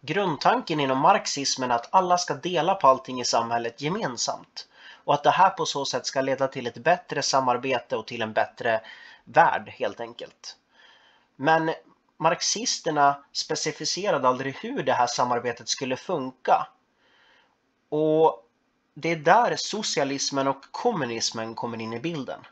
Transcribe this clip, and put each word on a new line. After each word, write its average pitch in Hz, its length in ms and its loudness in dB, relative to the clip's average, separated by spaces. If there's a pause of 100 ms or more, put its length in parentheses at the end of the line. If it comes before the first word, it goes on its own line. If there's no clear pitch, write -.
Grundtanken 165 800 0
inom 131 180 2
marxismen 139 720 2
är 123 40 4
att 117 200 -4
alla 180 240 4
ska 156 160 -2
dela 170 400 0
på 160 140 4
allting 127 320 2
i 120 40 -4
samhället 117 560 -2
gemensamt. 151 880 -6 (360)
Och 139 100 4
att 143 100 -2
det 156 60 8
här 180 200 6
på 160 160 -4
så 139 180 -4
sätt 127 220 -4
ska - 140 -2
leda 135 280 0
till 123 180 -6
ett 117 120 -8
bättre 147 440 0
samarbete 127 760 0
och 110 100 -6
till 117 160 -8
en 110 100 -6
bättre 110 480 0 (440)
värld 120 440 2
helt 104 320 -6
enkelt. - 560 -14 (800)
Men 160 380 2 (420)
marxisterna 156 1160 0
specificerade 156 960 -2
aldrig 131 280 -2
hur 233 260 -8
det 127 100 0
här 120 140 2
samarbetet 120 600 -4
skulle 131 280 -4
funka. - 720 -2 (1200)
Och 156 600 2 (460)
det 151 140 -6
är 165 80 0
där 170 400 4
socialismen 139 920 -2
och 135 220 -4
kommunismen 117 840 -4
kommer 117 260 -8
in 113 120 -6
i 117 80 -6
bilden. 139 520 -8